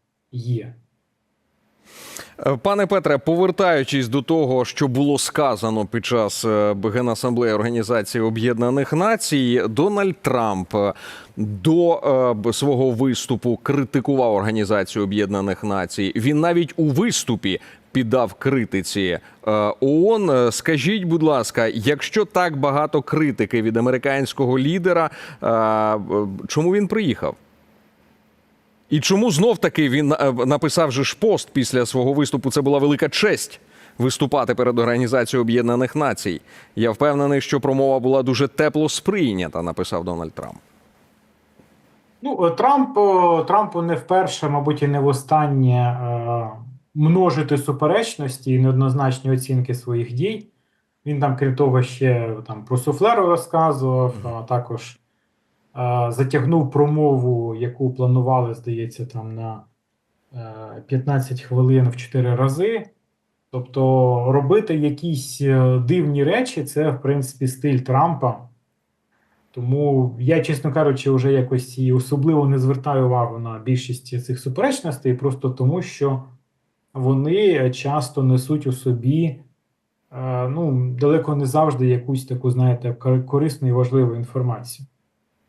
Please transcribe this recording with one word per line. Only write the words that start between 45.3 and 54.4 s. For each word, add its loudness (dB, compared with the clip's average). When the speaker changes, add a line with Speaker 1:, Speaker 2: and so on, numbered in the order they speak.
Speaker 1:
е, -4
множити 2
суперечності -2
і 4
неоднозначні 2
оцінки -2
своїх -6
дій. -4
Він -4
там, 0
крім 0
того, 2
ще -2
там -14
про -2
суфлеру 2
розказував, 0
Speaker 2:
Мгм. -8
Speaker 1:
а -10